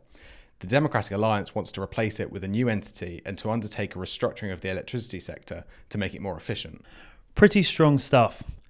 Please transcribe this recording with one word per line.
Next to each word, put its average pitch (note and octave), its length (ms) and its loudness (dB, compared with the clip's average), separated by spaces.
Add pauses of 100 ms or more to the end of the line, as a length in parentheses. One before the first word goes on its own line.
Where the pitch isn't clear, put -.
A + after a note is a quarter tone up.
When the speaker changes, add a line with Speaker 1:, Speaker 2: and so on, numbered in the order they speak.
(600)
Speaker 1:
The F#2 60 -12
Democratic A#2+ 460 0
Alliance G#2 420 0
wants G2+ 180 -4
to F#2+ 100 -6
replace G#2+ 360 -2
it - 140 -6
with F#2+ 100 -8
a F#2+ 60 -6
new A#2 200 2
entity F2+ 580 -4
and G2 120 -8
to A2 120 -4
undertake G#2+ 440 -4
a F#2 40 -8
restructuring G2 540 -4
of F2+ 100 -10
the F#2+ 80 -4
electricity F#2+ 500 -6
sector - 440 -12 (260)
to - 80 -4
make F#2+ 160 -2
it - 80 -10
more F#2+ 140 -6
efficient. - 460 -8 (520)
Speaker 2:
Pretty G#3 260 8
strong D3+ 380 6
stuff. A#2+ 440 4 (280)